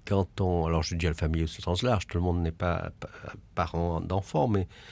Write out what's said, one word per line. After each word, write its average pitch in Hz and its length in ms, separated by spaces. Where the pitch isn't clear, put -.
quand 98 340
on, 87 240
alors 82 180
je 85 120
dis 85 100
la 78 80
famille 80 300
au 80 40
sens 87 360
large, 120 240
tout - 100
le 87 60
monde 87 180
n'est 82 100
pas 85 480
pa-, - 100
parent 85 460
d'enfants, 95 460
mais 98 200